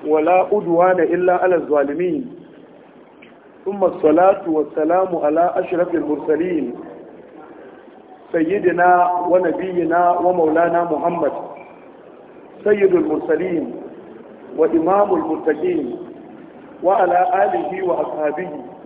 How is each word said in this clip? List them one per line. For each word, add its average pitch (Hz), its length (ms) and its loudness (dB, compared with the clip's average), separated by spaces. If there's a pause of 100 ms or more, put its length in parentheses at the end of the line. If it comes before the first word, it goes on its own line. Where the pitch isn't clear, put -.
ولا 156 260 2 (180)
عدوان 180 480 2
إلا 180 340 2
على 180 220 2
الظالمين. 147 800 -2 (1300)
ثم 196 180 -4
الصلاة 180 640 4
والسلام 165 680 0
على 160 400 0
أشرف 175 400 -2
المرسلين، 147 800 -2 (1600)
سيدنا 175 800 2
ونبينا 175 1000 0
ومولانا 170 720 2
محمد، 160 480 -2 (1300)
سيد 202 320 2
المرسلين 156 880 -2 (760)
وإمام 175 560 2
المتقين، 156 840 -4 (840)
وعلى 180 360 2 (240)
آله 185 440 -4
وأصحابه 151 600 -4 (360)